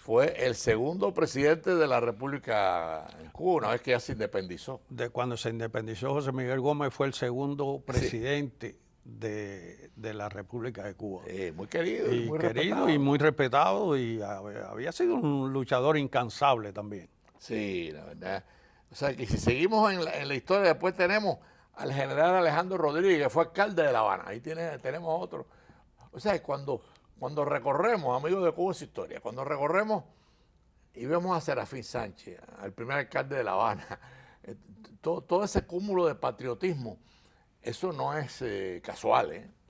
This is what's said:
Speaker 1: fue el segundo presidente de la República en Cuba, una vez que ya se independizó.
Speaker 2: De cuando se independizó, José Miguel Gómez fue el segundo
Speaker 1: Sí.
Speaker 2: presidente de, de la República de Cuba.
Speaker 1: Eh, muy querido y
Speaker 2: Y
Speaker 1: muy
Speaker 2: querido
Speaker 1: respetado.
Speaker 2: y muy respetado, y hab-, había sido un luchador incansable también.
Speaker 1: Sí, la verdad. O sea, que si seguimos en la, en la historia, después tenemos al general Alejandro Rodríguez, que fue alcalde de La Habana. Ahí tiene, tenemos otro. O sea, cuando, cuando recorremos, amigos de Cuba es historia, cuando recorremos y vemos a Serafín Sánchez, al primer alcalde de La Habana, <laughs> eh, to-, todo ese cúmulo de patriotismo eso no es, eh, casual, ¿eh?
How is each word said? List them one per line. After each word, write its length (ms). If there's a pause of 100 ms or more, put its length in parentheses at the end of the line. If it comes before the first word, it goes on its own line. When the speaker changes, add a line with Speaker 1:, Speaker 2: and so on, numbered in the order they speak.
Speaker 1:
fue 420
el 120
segundo 580
presidente 600
de 100
la 140
República 1040 (140)
en 100
Cuba, 280
una 100
vez 120
que 120
ya 80
se 140
independizó. 640 (100)
Speaker 2:
De 200
cuando 260
se 140
independizó, 640
José 180
Miguel 280
Gómez 320
fue 140
el 80
segundo 640
Speaker 1:
Sí. 80
Speaker 2:
presidente 880 (280)
de, 920
de 200
la 140
República 540
de 120
Cuba. 340
Speaker 1:
Eh, 260
muy 140
querido 440
y 120
Speaker 2:
Y 20
Speaker 1:
muy 140
Speaker 2:
querido 140 (100)
Speaker 1:
respetado. 260
Speaker 2:
y 80
muy 200
respetado, 800
y 220
hab-, 500
había 220
sido 240
un 380
luchador 440
incansable 760
también. 360 (300)
Speaker 1:
Sí, 540
la 120
verdad. 400 (460)
O 60
sea, 180
que 120
si 120
seguimos 540
en 120
la, 140
en 80
la 80
historia, 380
después 240
tenemos 420 (360)
al 180
general 420
Alejandro 440
Rodríguez, 440
que 80
fue 140
alcalde 400
de 80
La 80
Habana. 260
Ahí 140
tiene, 380
tenemos 440
otro. 240 (640)
O 80
sea, 220
cuando, 400 (360)
cuando 260
recorremos, 760
amigos 240
de 80
Cuba 200
es 80
historia, 400
cuando 240
recorremos 600 (880)
y 100
vemos 320
a 60
Serafín 420
Sánchez, 560 (180)
al 140
primer 240
alcalde 400
de 80
La 80
Habana, 340 (340)
<laughs> 240
eh, 100 (480)
to-, 180
todo 240
ese 220
cúmulo 400
de 80
patriotismo 840 (720)
eso 220
no 240
es, 260
eh, 420
casual, 480
¿eh? 180 (200)